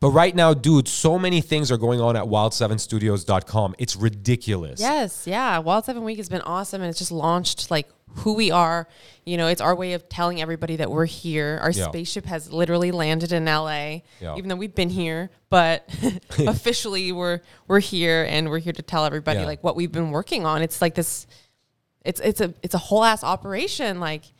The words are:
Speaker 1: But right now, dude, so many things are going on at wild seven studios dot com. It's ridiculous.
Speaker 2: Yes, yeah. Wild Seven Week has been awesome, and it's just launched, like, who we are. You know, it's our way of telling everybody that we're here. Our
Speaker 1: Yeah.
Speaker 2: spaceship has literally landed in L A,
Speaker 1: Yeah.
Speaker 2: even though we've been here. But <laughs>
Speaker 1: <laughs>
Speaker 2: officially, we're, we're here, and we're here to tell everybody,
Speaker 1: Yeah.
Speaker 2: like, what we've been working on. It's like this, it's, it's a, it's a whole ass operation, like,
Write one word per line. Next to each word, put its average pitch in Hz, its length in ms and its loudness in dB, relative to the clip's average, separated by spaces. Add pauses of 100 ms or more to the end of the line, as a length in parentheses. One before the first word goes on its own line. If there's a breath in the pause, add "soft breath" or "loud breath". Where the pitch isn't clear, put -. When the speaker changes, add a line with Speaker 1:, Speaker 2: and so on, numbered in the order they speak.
Speaker 1:
But 139 100 4
right 170 240 6
now, 170 180 6
dude, 143 360 4
so 165 280 2
many 180 240 2
things 151 300 0
are 123 80 4
going 120 220 2
on 117 160 2
at 110 100 -2
wild 107 260 2
seven 110 240 0
studios 107 480 0
dot 95 220 2
com. 101 320 -2
It's - 160 -4
ridiculous. 104 840 -2
Speaker 2:
Yes, 247 480 -2
yeah. 208 320 0
Wild 180 240 2
Seven 240 180 -6
Week 220 140 -6
has 202 120 -10
been 180 140 -4
awesome, 190 400 -6
and 175 80 -4
it's 165 80 -6
just 170 140 -6
launched, 170 580 0
like, 156 180 0 (280)
who 214 180 0
we 214 160 2
are. 170 380 2 (360 loud breath)
You 175 120 -4
know, 165 100 2
it's 175 140 2
our 156 140 4
way 180 180 -2
of 170 160 -6
telling 175 340 -2
everybody 160 340 -4
that 151 140 -2
we're 160 160 2
here. 156 560 -4
Our 165 80 2
Speaker 1:
Yeah. 101 180 0
Speaker 2:
spaceship 170 380 -8
has 156 260 -8
literally 170 380 2
landed 165 420 0
in 160 140 0
L 156 220 0
A, 151 340 -6 (180 soft breath)
Speaker 1:
Yeah. 80 160 -8
Speaker 2:
even 190 120 -10
though 185 80 -4
we've 190 180 -10
been 180 160 0
here. 175 400 -4 (180 soft breath)
But 165 400 4 (220)
<laughs> 185 180 -6
Speaker 1:
<laughs> - 100 -4
Speaker 2:
officially, 208 760 0
we're, 175 280 -2 (280 soft breath)
we're 196 120 6
here, 165 480 2
and 156 220 0
we're 160 80 -2
here 165 140 -4
to 160 100 -10
tell 156 220 -2
everybody, 143 360 -2
Speaker 1:
Yeah. 90 60 -2
Speaker 2:
like, 151 180 -8
what 165 120 0
we've 170 160 -2
been 160 180 -2
working 180 360 -2
on. 156 160 2
It's - 200 -4
like 170 120 2
this, - 320 -4 (800 soft breath)
it's, 175 160 -4
it's 214 200 0
a, 175 120 -2 (100)
it's 175 120 -4
a 185 40 0
whole 214 260 2
ass 220 180 2
operation, 196 800 -4
like, 156 240 -4 (160 soft breath)